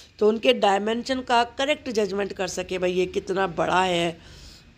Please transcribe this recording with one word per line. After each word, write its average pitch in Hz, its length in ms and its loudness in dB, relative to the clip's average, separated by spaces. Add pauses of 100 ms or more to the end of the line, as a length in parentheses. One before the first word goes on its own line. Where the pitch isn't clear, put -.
(200)
तो 208 80 4
उनके 220 260 4
dimension 220 680 0
का 240 220 2
correct 277 460 -4
judgment 196 440 -2
कर 185 140 -4
सके, 185 300 -6
भाई 180 160 0
ये 180 120 2
कितना 190 420 -2
बड़ा 165 360 0
है, 170 340 0 (600)